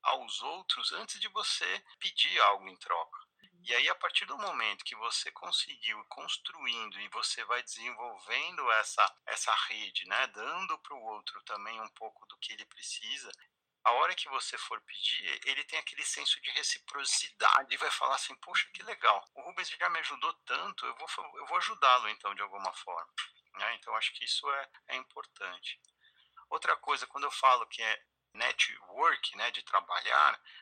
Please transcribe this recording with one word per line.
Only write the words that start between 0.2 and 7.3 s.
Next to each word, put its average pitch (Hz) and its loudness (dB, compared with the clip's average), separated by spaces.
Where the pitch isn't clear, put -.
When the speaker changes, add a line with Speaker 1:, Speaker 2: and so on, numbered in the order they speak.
Speaker 1:
outros 151 -4
antes 202 -8
de 190 -6
você - -2
pedir 160 2
algo 98 6
em 92 -16
troca. - -4
Speaker 2:
Uhum. - -20
Speaker 1:
E 120 -2
aí, 139 4
a - 2
partir - 0
do 143 -8
momento 120 -4
que 117 -8
você 113 -4
conseguiu 113 -4
construindo 117 -6
e 107 -10
você 117 -2